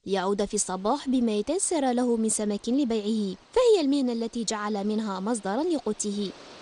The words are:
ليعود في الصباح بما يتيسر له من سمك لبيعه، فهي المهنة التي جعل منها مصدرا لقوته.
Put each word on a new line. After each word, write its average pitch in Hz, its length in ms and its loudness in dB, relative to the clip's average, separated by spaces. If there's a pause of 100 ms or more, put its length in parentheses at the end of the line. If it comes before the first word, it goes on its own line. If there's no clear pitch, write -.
ليعود 196 380 0
في 196 100 -4
الصباح 208 540 -2
بما 247 240 2
يتيسر 269 600 0
له 240 240 2
من 220 120 0
سمك 208 400 -2
لبيعه، 220 680 0 (160)
فهي 453 280 6
المهنة 277 320 2
التي 226 320 -4
جعل 208 420 -2
منها 214 340 -2
مصدرا 214 420 -2
لقوته. 208 680 -2 (320)